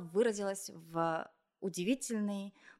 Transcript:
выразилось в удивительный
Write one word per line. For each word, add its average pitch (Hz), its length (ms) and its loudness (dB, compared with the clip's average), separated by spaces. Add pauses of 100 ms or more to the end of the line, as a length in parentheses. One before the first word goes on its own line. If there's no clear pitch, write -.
(140)
выразилось 202 600 2
в 165 560 0 (320)
удивительный 202 920 0 (260)